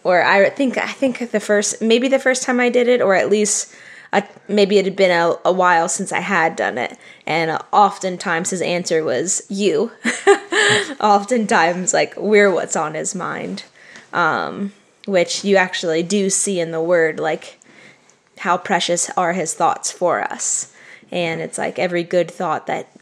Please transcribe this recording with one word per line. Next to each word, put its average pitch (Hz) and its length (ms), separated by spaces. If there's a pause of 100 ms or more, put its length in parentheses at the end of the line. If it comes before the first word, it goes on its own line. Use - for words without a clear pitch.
or 175 200
I 196 260
think, 254 280
I - 100
think 240 440
the 214 80
first, 208 420
maybe 233 260
the 262 120
first 254 240
time 247 160
I 247 100
did 240 180
it, 247 140
or 190 140
at 160 140
least 208 440 (380)
a, 202 120 (260)
maybe 202 300
it 185 60
had 190 100
been 190 160
a, 170 340
a 165 80
while 180 340
since - 240
I - 100
had 170 360
done 98 200
it, - 200 (280)
and, 160 260
uh, - 80 (120)
oftentimes 185 800
his 180 120
answer 175 420
was, 147 460
"You." 196 420 (120)
<laughs> 403 960
Oftentimes, 202 920
like, - 240
we're 202 340
what's - 240
on 156 180
his 156 220
mind, 170 480 (500)
um, 143 580 (340)
which 175 380
you 196 140
actually 180 460
do 190 260
see 196 300
in 165 120
the 160 100
word, 165 380
like, 156 400 (800)
how 180 180
precious 175 540
are 175 220
his 170 200
thoughts - 380
for 151 300
us. - 520 (380)
And 165 300
it's - 160
like - 220
every 175 240
good 170 260
thought 156 380
that - 220 (120)